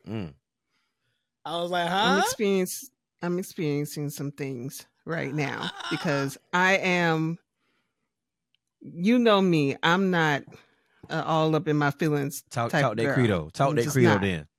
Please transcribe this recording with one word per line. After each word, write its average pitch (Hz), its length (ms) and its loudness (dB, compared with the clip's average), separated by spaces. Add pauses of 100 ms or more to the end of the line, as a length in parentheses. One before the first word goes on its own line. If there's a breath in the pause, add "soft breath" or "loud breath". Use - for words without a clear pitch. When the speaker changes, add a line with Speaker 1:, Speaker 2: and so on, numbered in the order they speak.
Speaker 1:
mm. 95 240 -8 (1120)
Speaker 2:
I 170 160 -6
was 175 100 -4
like, 175 200 0
Speaker 3:
I'm 220 240 2
Speaker 2:
"Huh?" 320 100 2
Speaker 3:
experience-, 196 640 -2 (320)
I'm 175 160 -2
experiencing 147 720 -4
some 143 220 -8
things 135 540 -10 (200)
right 151 280 -6
now 135 260 -4 (120)
Speaker 2:
Ah. - 200 -14
Speaker 3:
because 139 460 -2 (160)
I 185 240 4
am, 170 600 0 (1400)
you 190 380 0
know 214 220 4
me, 156 420 2
I'm 185 260 2
not, 156 340 2 (640 soft breath)
uh, 160 160 -4
all 156 300 2
up 151 120 -2
in 151 100 2
my 143 140 2
feelings 147 580 -2
Speaker 1:
Talk, 117 220 -4
Speaker 3:
type 151 100 2
Speaker 1:
talk 117 160 0
that 113 60 0
Speaker 3:
girl. 139 100 0
Speaker 1:
credo. 101 400 2
Talk 139 180 0
Speaker 3:
I'm 147 40 -2
Speaker 1:
that 120 80 2
Speaker 3:
just 147 100 -4
Speaker 1:
credo 135 200 6
Speaker 3:
not. 98 80 2
Speaker 1:
then. 87 260 -2 (120)